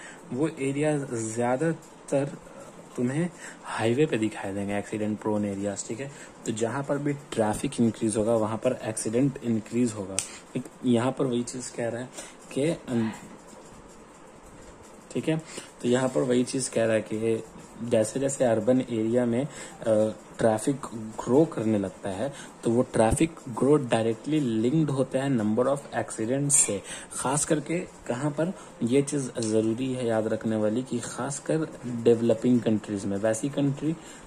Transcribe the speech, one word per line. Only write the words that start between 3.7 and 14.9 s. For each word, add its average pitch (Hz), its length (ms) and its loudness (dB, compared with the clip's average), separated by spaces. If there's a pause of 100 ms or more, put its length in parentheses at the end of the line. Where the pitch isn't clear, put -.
पे 135 120 0
दिखाई 107 340 -2
देंगे, 101 260 -2
accident 107 420 -2
prone 107 240 0
areas, 98 440 -4
ठीक 117 120 -8
है। 139 120 -10 (340)
तो 120 60 -2
जहाँ 113 300 -2
पर 143 160 -2
भी 143 140 0
traffic 113 680 -2
increase 110 360 2
होगा, 110 180 2
वहाँ 110 220 0
पर 127 160 0
एक्सीडेंट 120 720 0
increase 117 480 0
होगा। 95 240 -8 (400)
एक 123 80 -4 (200)
यहाँ 123 280 4
पर 139 120 -2
वही 120 180 0
चीज़ 123 340 -10
कह 120 120 -4
रहा 113 140 -6
है 123 80 -12 (420)
कि, 131 140 0
अम, 123 440 -2 (2000)